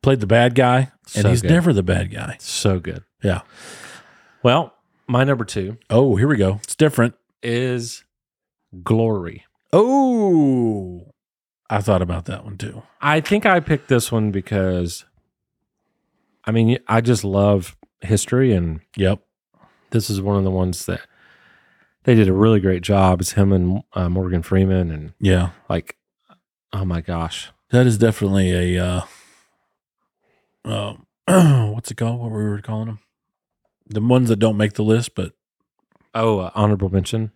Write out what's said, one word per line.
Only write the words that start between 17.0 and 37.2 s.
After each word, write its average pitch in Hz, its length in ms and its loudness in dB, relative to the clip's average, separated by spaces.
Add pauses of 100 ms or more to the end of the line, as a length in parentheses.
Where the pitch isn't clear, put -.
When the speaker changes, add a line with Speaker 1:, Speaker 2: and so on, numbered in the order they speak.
Speaker 2:
just 117 220 0
love 98 540 0 (240)
history, 120 520 0
and 85 260 -2 (160)
Speaker 1:
Yep. 98 240 0 (720)
Speaker 2:
this 110 180 -2
is 98 100 -4
one 101 180 -2
of 98 60 0
the 95 60 0
ones 92 380 -4
that - 140 -6 (1040)
they 123 100 6
did 107 120 6
a 92 60 2
really 107 260 4
great 92 220 0
job. 92 400 2
It's - 120 -4
him 98 180 2
and, 92 320 0 (100)
uh, 90 160 -2
Morgan 90 320 -2
Freeman, 95 480 0
and 76 300 -12
Speaker 1:
Yeah. 90 300 2 (200)
Speaker 2:
like, - 260 -6 (800)
oh 98 120 -4
my 85 160 -4
gosh. 82 500 -8 (180)
Speaker 1:
That 127 160 4
is 110 140 2
definitely 95 800 2
a, 90 60 -2
uh, 90 180 -4 (1600)
uh, 107 280 -8 (340)
<clears throat> 143 440 4
what's 113 200 -10
it 110 60 -12
called? 120 220 -4
What 117 120 -8
we 107 120 -4
were 101 200 -4
calling 110 240 -8
them? 110 120 -12 (840)
The 104 160 -6
ones 123 280 2
that 104 100 2
don't 110 180 2
make 104 160 0
the 107 100 -4
list, 110 300 0
but 90 200 -8 (840)
Speaker 2:
Oh, 113 240 2
uh, 90 160 -6
honorable 104 340 0
mention. 107 460 -2